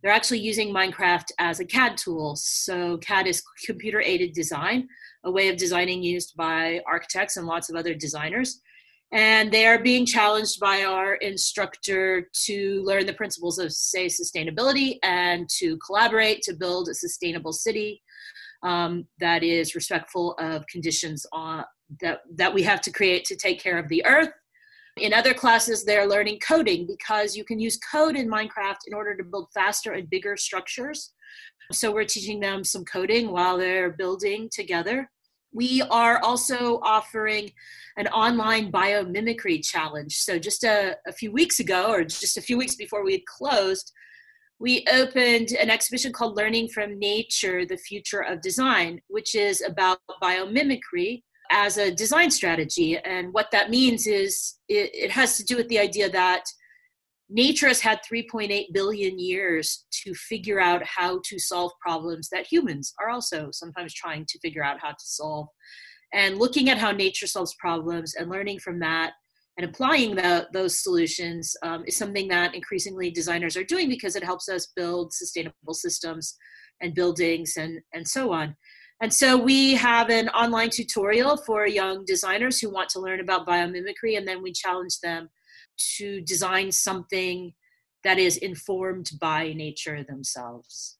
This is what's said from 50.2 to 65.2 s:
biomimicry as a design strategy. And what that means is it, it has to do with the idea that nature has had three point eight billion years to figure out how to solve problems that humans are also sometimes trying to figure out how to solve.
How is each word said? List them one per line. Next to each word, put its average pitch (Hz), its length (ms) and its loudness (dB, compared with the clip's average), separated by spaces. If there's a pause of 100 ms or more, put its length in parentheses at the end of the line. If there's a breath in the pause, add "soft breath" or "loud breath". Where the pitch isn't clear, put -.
biomimicry 202 1000 0 (280 soft breath)
as 202 280 4
a 202 120 4
design 269 400 4
strategy. 165 680 0
And 185 340 -6
what 208 200 2
that 208 180 4
means 240 360 4
is 196 520 0 (100)
it, 208 240 2
it - 180 -4
has 254 280 2
to 208 60 -8
do 247 120 0
with 233 120 -2
the 233 100 2
idea 202 320 2
that 185 340 2 (840 soft breath)
nature 269 380 4
has 247 120 4
had 214 260 2
three 233 240 -6
point 214 200 -4
eight 202 220 -4
billion 196 460 0
years 180 720 -2
to - 240 -10
figure 196 460 -4
out 175 240 4
how 180 400 -2
to 196 140 -8
solve 180 420 -2
problems 165 500 -6
that - 160 -6
humans 196 540 0
are 214 100 -2
also 180 400 -6
sometimes 165 440 -12
trying 160 320 -8
to - 140 -6
figure 156 220 -6
out 139 180 -2
how 151 100 -6
to 147 80 -14
solve. 151 500 -8 (640 loud breath)